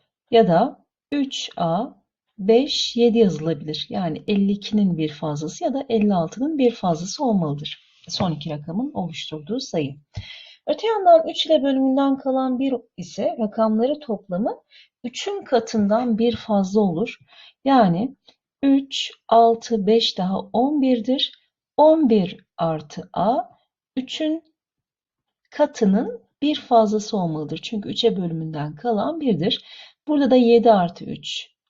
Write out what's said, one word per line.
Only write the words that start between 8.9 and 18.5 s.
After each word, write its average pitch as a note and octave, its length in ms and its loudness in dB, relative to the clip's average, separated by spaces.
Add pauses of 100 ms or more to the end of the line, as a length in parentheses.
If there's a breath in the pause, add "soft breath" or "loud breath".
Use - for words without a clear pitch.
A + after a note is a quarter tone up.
oluşturduğu E3 680 -8
sayı. D3 360 -6 (720 loud breath)
Öte D#4 200 -4
yandan F4+ 420 6
üç E4 180 -4
ile D4+ 160 4
bölümünden C4+ 540 2
kalan C4 420 -2
bir C4 160 -2 (220)
ise B3 420 -6
rakamları A3 640 0
toplamı G#3 600 -6 (440 soft breath)
üçün F#4+ 400 -8
katından A3+ 760 0
bir A3+ 180 0
fazla G3+ 440 0
olur. G3 380 -2 (460 soft breath)
Yani A#3+ 520 2 (460 soft breath)